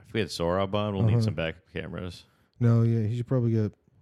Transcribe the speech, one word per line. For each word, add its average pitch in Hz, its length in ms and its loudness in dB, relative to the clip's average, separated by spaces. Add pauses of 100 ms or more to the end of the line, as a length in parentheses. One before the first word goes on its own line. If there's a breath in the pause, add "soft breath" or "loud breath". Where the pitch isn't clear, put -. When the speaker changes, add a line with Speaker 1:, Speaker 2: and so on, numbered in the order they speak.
Speaker 1:
if - 80 -14
we 113 60 0
had 95 100 -4
Sora 87 340 0
on, 104 300 -2
we'll 98 80 0
need 110 120 4
Speaker 2:
Uh-huh. 117 80 2
Speaker 1:
some 110 120 0
backup - 380 -6
cameras. 82 520 -10 (360 soft breath)
Speaker 2:
No, 117 220 4
yeah, 117 240 2
he 113 100 -4
should 120 100 -6
probably 120 240 0
get, 107 220 0 (300)